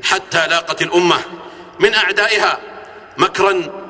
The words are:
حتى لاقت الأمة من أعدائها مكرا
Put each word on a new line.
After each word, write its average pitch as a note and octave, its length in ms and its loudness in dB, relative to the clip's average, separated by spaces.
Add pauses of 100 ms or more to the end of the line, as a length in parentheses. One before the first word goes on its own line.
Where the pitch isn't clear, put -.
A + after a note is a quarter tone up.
حتى E3+ 440 0
لاقت E3 340 -2
الأمة E3 400 2 (580)
من A3 140 4
أعدائها G#3 680 2 (580)
مكرا F#3 720 0